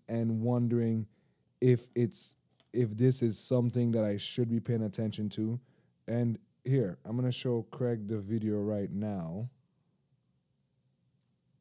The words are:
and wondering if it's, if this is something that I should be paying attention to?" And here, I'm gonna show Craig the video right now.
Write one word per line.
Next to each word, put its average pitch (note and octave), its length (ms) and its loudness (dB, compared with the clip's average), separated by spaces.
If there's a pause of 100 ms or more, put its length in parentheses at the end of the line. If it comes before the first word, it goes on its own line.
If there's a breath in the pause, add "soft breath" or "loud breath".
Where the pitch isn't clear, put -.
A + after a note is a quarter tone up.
and A2+ 340 0
wondering A#2 640 0 (520)
if B2 340 4
it's, - 420 -4 (360)
if A2 240 0
this C3 260 4
is A2+ 160 2
something A#2+ 540 2
that A2+ 140 2
I G#2 120 0
should A#2 320 -2
be A#2 120 0
paying A#2 220 0
attention G#2+ 480 -4
to?" A2+ 280 -4 (480 soft breath)
And A#2 320 0 (240)
here, B2 400 2
I'm A2+ 140 -6
gonna B2+ 160 0
show A#2+ 360 -2
Craig A#2 380 -4
the A2 120 -2
video G#2 420 -2
right G#2 300 -2
now. G2+ 580 -4 (2000)